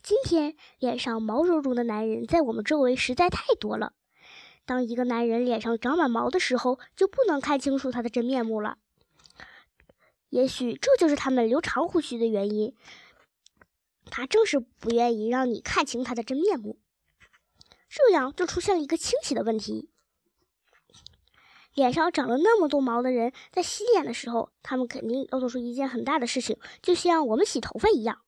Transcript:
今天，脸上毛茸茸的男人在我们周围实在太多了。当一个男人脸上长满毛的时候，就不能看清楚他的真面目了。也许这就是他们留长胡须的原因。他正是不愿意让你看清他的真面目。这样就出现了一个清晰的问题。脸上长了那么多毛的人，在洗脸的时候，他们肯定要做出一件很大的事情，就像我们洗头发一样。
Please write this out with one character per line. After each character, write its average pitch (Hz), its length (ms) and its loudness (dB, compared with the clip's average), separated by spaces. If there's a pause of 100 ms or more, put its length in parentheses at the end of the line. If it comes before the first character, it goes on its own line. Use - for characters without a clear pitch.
今 415 220 0
天， 311 320 0 (240)
脸 240 180 -2
上 226 240 -4
毛 220 220 0
茸 339 180 2
茸 254 140 -2
的 240 80 0
男 220 240 -2
人 226 180 -4
在 330 160 4
我 233 120 0
们 226 100 -4
周 302 160 0
围 254 160 4
实 254 180 -4
在 349 160 2
太 - 260 -2
多 208 200 -6
了。 - 160 -6 (720)
当 254 180 -2
一 233 140 -4
个 247 80 -2
男 240 240 0
人 233 160 0
脸 233 160 0
上 226 180 -2
长 254 200 0
满 302 120 4
毛 240 200 0
的 359 100 0
时 - 160 0
候， 247 240 0 (160)
就 381 100 4
不 494 220 2
能 285 140 0
看 285 180 0
清 269 180 0
楚 262 140 -4
他 240 100 -4
的 226 80 -4
真 233 140 -2
面 247 220 -2
目 220 160 -4
了。 - 160 -6 (1500)
也 254 180 2
许 247 280 -4
这 539 200 4
就 339 140 4
是 285 80 2
他 - 120 -2
们 240 200 2
留 269 100 4
长 339 300 -2
胡 339 100 0
须 247 180 -6
的 226 80 0
原 208 240 0
因。 214 240 -2 (1300)
他 247 200 -8
正 427 200 4
是 294 120 0
不 - 340 -6
愿 233 260 2
意 214 100 -2
让 247 240 0
你 220 80 -2
看 - 260 0
清 240 160 -6
他 254 140 -6
的 233 80 -6
真 262 140 -6
面 349 200 0
目。 214 220 -12 (1080)
这 554 240 4
样 277 200 0
就 359 120 -2
出 339 160 -4
现 381 160 0
了 311 40 0
一 277 60 -6
个 330 80 -2
清 - 260 -2
晰 - 140 -4
的 220 80 -2
问 220 160 -2
题。 214 300 -10 (1900)
脸 254 160 2
上 330 200 2
长 277 160 -2
了 240 100 0
那 427 220 6
么 320 80 4
多 285 120 2
毛 240 220 0
的 254 100 0
人， 240 220 0 (180)
在 359 120 -2
洗 - 220 -8
脸 392 200 4
的 240 80 -6
时 - 160 -10
候， 233 220 -4 (100)
他 262 160 -6
们 254 100 -2
肯 226 200 -8
定 254 240 -2
要 262 80 -2
做 254 100 -2
出 254 80 -6
一 240 160 -6
件 269 160 -2
很 240 140 -6
大 285 160 0
的 233 80 -2
事 262 120 -2
情， - 200 -6 (240)
就 370 100 2
像 330 320 2
我 220 100 0
们 330 80 2
洗 285 160 -2
头 - 200 -8
发 415 100 4
一 285 140 4
样。 - 240 -4